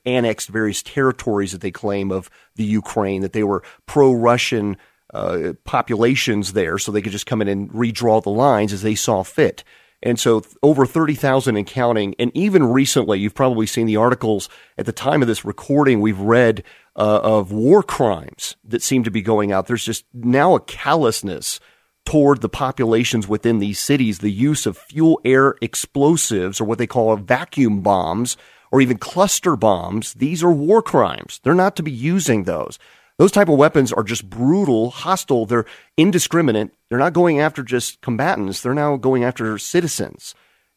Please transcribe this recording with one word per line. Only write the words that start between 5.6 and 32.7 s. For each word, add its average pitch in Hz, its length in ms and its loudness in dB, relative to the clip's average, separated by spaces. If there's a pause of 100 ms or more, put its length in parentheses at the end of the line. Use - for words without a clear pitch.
populations 117 880 -2
there, 92 260 -2
so 104 140 -6
they 104 100 -2
could 98 120 -6
just 104 120 -8
come 110 160 -2
in 101 60 0
and 101 240 -4
redraw 113 500 0
the 101 80 -4
lines 107 440 2
as 95 80 -6
they 107 140 -2
saw 98 280 0
fit. - 400 -2 (400)
And 120 160 -2
so 113 220 2
th-, - 220 -16
over 139 220 4
thirty 156 280 0
thousand 131 440 0
and 101 100 -4
counting. 113 520 -2
And 120 140 -2
even 185 320 2
recently, 120 540 2
you've 101 160 -4
probably 117 320 0
seen 113 200 -2
the 107 100 2
articles 113 520 0 (280)
at - 80 -6
the 113 60 -6
time 143 300 0
of 120 60 2
this 110 180 -2
recording 135 560 0
we've 107 180 0
read, 110 440 2 (320)
uh, 107 280 2
of 104 280 2
war 135 320 4
crimes - 720 -4 (100)
that 117 160 -4
seem 131 220 0
to 110 80 -4
be 104 100 -4
going 104 300 0
out. 95 160 -2
There's 117 180 -4
just 110 260 -8
now 131 440 2
a 117 40 2
callousness 117 1000 -4 (440)
toward 143 380 2
the 113 80 -2
populations 117 760 -2
within 107 320 0
these 101 200 -4
cities, 117 400 0
the 104 120 -2
use 135 340 0
of 101 100 -4
fuel 160 480 0
air 131 380 4
explosives 117 1000 -2
or 113 60 -4
what 110 140 -2
they 117 80 -2
call 110 280 2
vacuum 110 640 -2
bombs 95 560 -2 (340)
or 135 100 4
even 123 160 0
cluster 180 580 -2
bombs. 98 600 -2
These 156 280 -4
are 175 80 4
war 165 300 2
crimes. 87 640 -2
They're 143 100 2
not 185 220 2
to 170 80 -6
be 147 80 -6
using 127 540 0
those. 80 340 -6 (380)